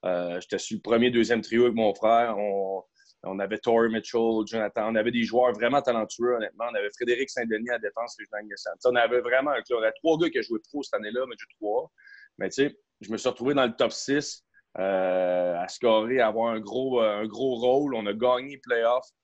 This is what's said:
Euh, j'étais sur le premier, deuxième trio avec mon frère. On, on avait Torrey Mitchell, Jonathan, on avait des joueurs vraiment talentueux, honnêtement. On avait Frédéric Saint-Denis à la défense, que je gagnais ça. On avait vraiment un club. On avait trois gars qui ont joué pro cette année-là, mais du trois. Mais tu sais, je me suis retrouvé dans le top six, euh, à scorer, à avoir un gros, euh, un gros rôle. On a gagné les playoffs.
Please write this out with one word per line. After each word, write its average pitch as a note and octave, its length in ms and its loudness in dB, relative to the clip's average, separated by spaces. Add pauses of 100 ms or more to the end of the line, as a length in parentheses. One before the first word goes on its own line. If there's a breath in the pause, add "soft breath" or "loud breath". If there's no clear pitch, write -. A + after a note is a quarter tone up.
Euh, F2+ 340 -2
j'étais F#2+ 200 -6
sur - 180 -8
le - 60 -8
premier, A#2 260 4
deuxième A#2 320 2
trio A2+ 220 2
avec B2 100 4
mon G#2+ 220 2
frère. A2+ 420 4
On, G2 460 -2 (400 soft breath)
on F#2+ 160 -6
avait G2+ 180 -2
Torrey A2+ 320 4
Mitchell, A2 560 0
Jonathan, G#2+ 460 -4
on A2+ 40 -2
avait A2+ 160 2
des A#2 120 0
joueurs A#2+ 300 2
vraiment A#2+ 280 0
talentueux, A#2+ 540 -2
honnêtement. A2 360 -6
On A#2 40 -8
avait G#2 200 -2
Frédéric B2 340 -2
Saint-Denis A#2 400 -4
à B2 40 -2
la A#2 60 -4
défense, A2+ 360 -8
que G#2+ 80 -18
je G2+ 80 -20
gagnais G#2 240 -10
ça. - 160 -10 (140)
On B2 100 4
avait A#2+ 260 4
vraiment C3 300 2
un A#2+ 100 -2
club. A#2+ 180 -2
On A2 40 -2
avait A2 100 2
trois D#3+ 240 0
gars E3 120 0
qui C3 100 -2
ont A2+ 40 -2
joué A2 160 -4 (100)
pro C#3+ 140 -6
cette - 100 -10
année-là, G#2+ 340 -4
mais A#2+ 80 -14
du - 100 -20 (120)
trois. A2 340 -4 (460 loud breath)
Mais F#2 120 -4
tu C3+ 140 0
sais, - 160 -4 (220)
je G#2 100 -10
me A2 60 -4
suis B2+ 120 -2
retrouvé B2 240 -2
dans C3+ 120 4
le A#2 100 -2
top A#2 160 0
six, - 520 -4 (340 soft breath)
euh, F#2 800 0
à F2+ 100 -4
scorer, A2+ 520 2
à A#2 80 6
avoir A2+ 260 0
un A2 60 -4
gros, B2+ 420 -2
euh, G#2+ 200 2
un A2 40 -4
gros B2 300 -2
rôle. B2+ 400 2
On A2 100 -4
a G2+ 80 -2
gagné B2 420 0
les - 40 -20
playoffs. A#2+ 500 0 (140)